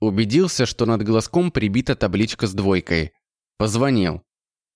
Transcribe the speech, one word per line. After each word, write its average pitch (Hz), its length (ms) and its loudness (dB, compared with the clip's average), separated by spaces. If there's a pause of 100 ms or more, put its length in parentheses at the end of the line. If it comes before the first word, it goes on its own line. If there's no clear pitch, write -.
Убедился, 113 640 2
что - 180 -2
над 110 180 0
глазком 113 480 0
прибита 110 460 -2
табличка 104 500 -2
с 92 60 -4
двойкой. 90 640 0 (420)
Позвонил. 107 640 0 (540)